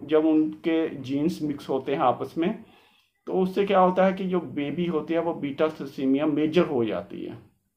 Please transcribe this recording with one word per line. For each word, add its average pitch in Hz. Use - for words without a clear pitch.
जब 156
उनके 156
genes 143
mix 147
होते 143
हैं 151
आपस 143
में, 185
तो -
उससे 185
क्या 196
होता 185
है 190
कि 190
जो 180
baby 147
होती 160
है 165
वो 165
beta 143
थैलेसीमिया 139
major 151
हो 139
जाती 90
है, 87